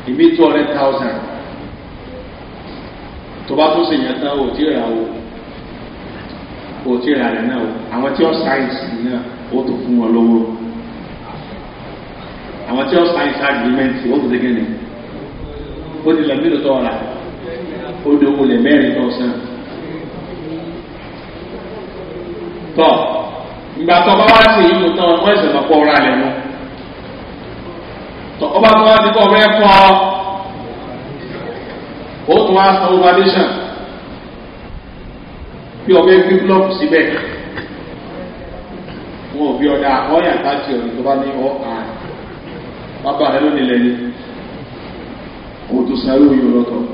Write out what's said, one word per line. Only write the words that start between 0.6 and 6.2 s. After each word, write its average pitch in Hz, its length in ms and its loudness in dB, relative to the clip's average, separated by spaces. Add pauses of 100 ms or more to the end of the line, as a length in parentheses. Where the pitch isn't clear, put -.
thousand. 127 480 0 (2250)
Tó 131 120 -4
bá 151 120 4
tún 160 180 2
ṣe 156 100 0
yẹn 127 200 0
tán, 143 160 -2
o 139 120 0
ò 120 60 -2
tí 139 140 -2
ì 156 60 2
rà 131 120 0
o. 113 200 -2 (1800)